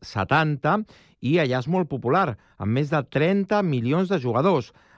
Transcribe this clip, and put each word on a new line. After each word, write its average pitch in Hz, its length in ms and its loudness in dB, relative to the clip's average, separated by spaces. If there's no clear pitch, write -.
setanta, 147 760 0
i 143 180 0
allà 131 200 0
és 120 80 -4
molt 175 240 0
popular, 127 460 0
amb 104 140 -2
més 139 180 0
de 151 200 0
trenta 196 520 0
milions 151 460 0
de 185 140 0
jugadors. 127 500 0